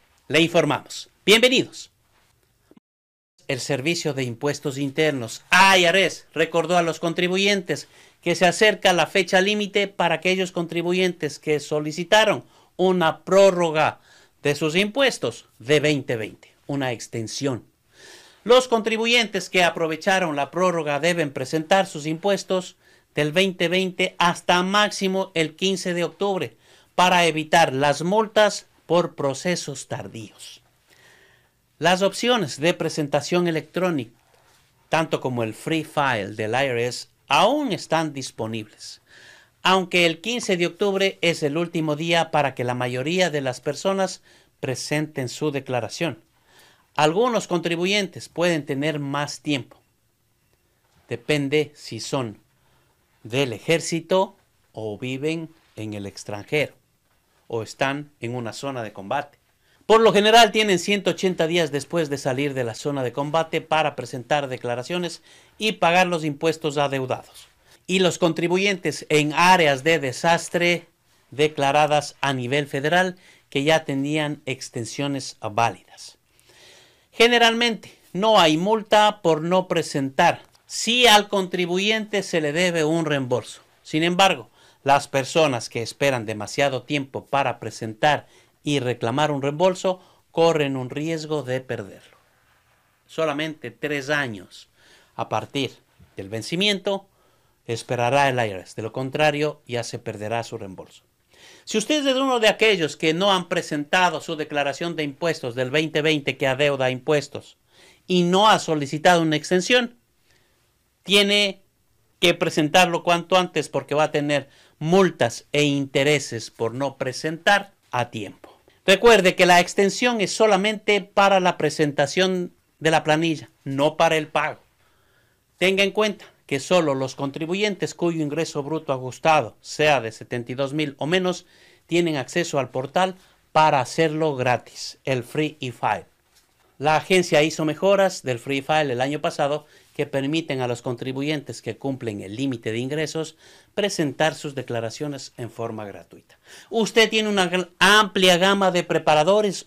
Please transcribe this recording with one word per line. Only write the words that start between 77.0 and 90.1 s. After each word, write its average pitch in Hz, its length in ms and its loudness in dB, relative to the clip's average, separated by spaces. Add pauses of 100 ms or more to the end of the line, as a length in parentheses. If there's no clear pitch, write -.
Generalmente 233 840 2 (160)
no 208 260 4
hay 160 200 6
multa 208 640 2
por 160 180 2
no 180 280 0
presentar. 151 760 0 (240)
Sí 240 400 2
al 208 220 6
contribuyente 190 920 -2
se 175 200 -2
le 147 100 -2
debe 170 320 0
un 160 220 0
reembolso. 127 560 -4 (200)
Sin 156 200 -2
embargo, 175 480 2 (340)
las 135 240 2
personas 135 640 0
que 120 100 -8
esperan 123 460 -2
demasiado 117 560 -4
tiempo 135 420 -6
para 131 340 -2
presentar 113 680 -2 (360)
y 143 180 0
reclamar 123 500 -2
un 139 100 -4
reembolso 180 640 0 (280)